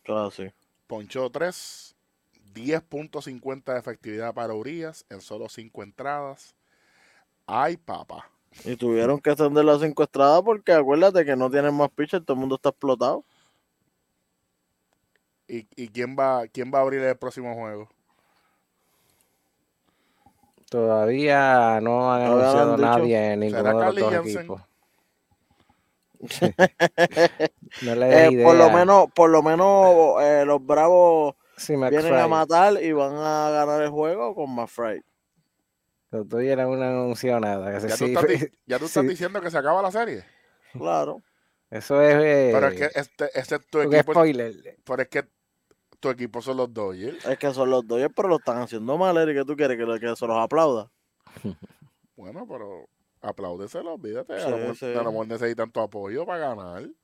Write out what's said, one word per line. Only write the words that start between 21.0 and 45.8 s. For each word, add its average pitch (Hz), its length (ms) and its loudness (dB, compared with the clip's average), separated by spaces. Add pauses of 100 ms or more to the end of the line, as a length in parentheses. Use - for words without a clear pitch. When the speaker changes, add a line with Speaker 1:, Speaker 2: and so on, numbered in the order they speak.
Speaker 3:
no 123 300 0
han 123 140 0
Speaker 1:
Todavía 131 400 4
no 143 80 2
Speaker 3:
anunciado - 0 -
Speaker 1:
han - 40 2
dicho. 123 120 2 (100)
Speaker 3:
nadie 110 340 0
en 104 60 -4
ninguno 107 240 -4
Speaker 2:
¿Será - 60 2
Speaker 3:
de 110 60 2
los 113 80 2
Speaker 2:
Carly - 180 0
Speaker 3:
dos 107 120 0
Speaker 2:
Jansen? 104 240 -4
Speaker 3:
equipos. 92 240 -12 (1600)
Speaker 1:
<laughs> 165 1300 0 (300)
Speaker 3:
No 120 140 -4
le 123 100 2
des 156 280 8
Speaker 1:
Eh, 120 100 2
por 170 120 8
lo 170 120 10
Speaker 3:
idea. 160 100 6
Speaker 1:
menos, 185 360 8
por 165 160 6
lo 160 140 6
menos, 170 800 6
eh, 147 220 4
los 143 200 0
Bravos 160 720 4 (220)
Speaker 3:
Sí, - 180 -6
Speaker 1:
vienen 143 320 0
a 139 200 4
Speaker 3:
McFry. - 20 0
Speaker 1:
matar 180 540 2
y 165 100 -2
van 143 240 -2
a 151 320 -2
ganar 147 320 0
el 151 80 -2
juego 160 440 -4
con 135 220 -8
McFry. 113 480 -8 (1080)
Speaker 3:
Los 110 180 -8
Dodgers 127 320 -2
aún 131 180 -2
no 131 60 -2
han 127 80 -2
anunciado 123 480 -2
nada, 101 380 -4
que 107 100 -6
Speaker 2:
¿Ya 113 80 -4
tú 127 80 -4
Speaker 3:
sí, 123 80 -2
Speaker 2:
estás - 140 2
di-, 143 300 -2
Speaker 3:
<laughs> - 80 -20
Speaker 2:
ya 123 140 -6
tú 151 60 -6
estás 151 180 -2
Speaker 3:
sí. 131 60 0
Speaker 2:
diciendo 180 320 -8
que 175 100 -10
se 165 60 -4
acaba 151 240 0
la 190 100 -2
serie? 190 320 -6 (500)
Speaker 1:
Claro. 156 480 -6 (480)
Speaker 3:
Eso 139 320 -2
es, 147 140 6
eh, 147 380 4
Speaker 2:
Pero 107 140 2
es 110 80 -2
que 147 240 -4
este, 143 300 -8 (100)
este 151 160 -6
es 147 140 -12
tu 156 100 -2
Speaker 3:
un 143 140 0
Speaker 2:
equipo. 151 200 4
Speaker 3:
spoiler. 131 680 0
Speaker 2:
Pero 131 180 -6
es 127 80 -6
que 143 160 -6 (760)